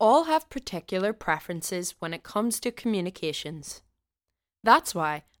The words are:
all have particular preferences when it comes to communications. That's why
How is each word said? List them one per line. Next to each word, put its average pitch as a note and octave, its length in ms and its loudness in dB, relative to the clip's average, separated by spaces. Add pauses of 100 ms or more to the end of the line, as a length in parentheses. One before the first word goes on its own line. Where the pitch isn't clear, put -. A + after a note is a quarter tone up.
all C4+ 240 8
have D#4 240 0
particular G3 640 -4
preferences F3 840 -4
when E3 160 -8
it - 80 -12
comes A3 380 -2
to A#3 100 -2
communications. F3 1120 -6 (800)
That's B3+ 300 6
why D3+ 300 -2 (160)